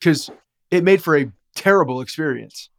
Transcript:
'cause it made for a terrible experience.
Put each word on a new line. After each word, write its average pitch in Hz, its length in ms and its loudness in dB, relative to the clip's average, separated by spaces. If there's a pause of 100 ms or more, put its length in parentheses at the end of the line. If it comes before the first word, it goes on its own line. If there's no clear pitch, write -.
'cause 156 300 0 (400)
it 180 140 0
made 190 180 4
for 160 140 2
a 139 140 0 (240)
terrible 151 460 2
experience. 127 800 -8